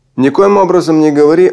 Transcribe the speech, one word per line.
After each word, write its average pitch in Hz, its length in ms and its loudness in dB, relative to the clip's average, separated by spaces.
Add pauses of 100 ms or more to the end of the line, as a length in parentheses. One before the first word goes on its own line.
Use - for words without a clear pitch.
(160)
никоим 190 400 0
образом 170 440 0
не 151 100 0
говори 151 420 0